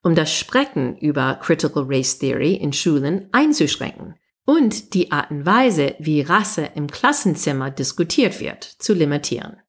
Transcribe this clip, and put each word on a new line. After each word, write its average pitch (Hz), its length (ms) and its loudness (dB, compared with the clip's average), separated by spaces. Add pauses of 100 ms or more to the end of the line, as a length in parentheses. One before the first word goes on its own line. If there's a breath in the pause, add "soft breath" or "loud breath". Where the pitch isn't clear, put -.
um 165 120 2
das 156 160 2
Sprechen 175 640 -2
über 135 440 -2
Critical 151 440 0
Race 135 320 0
Theory 135 360 0
in 147 180 -2
Schulen 156 640 0
einzuschränken - 800 0 (340)
und 285 440 2
die - 180 0
Art 147 180 -2
und 143 160 -6
Weise, 190 540 4
wie 151 220 0
Rasse 175 520 0
im 147 140 -6
Klassenzimmer 151 800 0
diskutiert 165 720 -2
wird, - 240 -10
zu - 300 -4
limitieren. 147 640 -2 (120)